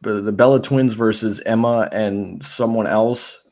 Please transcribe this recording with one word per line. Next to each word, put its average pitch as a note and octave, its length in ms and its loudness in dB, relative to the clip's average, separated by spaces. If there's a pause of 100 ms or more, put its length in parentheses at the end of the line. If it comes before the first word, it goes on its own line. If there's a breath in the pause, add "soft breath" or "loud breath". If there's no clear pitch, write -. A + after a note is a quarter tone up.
the G#2 300 -2
Bella B2 280 6
Twins C3 340 0
versus A2 480 0
Emma A2+ 500 0
and G2+ 520 -4
someone A2+ 440 -2
else. A2+ 520 0 (120)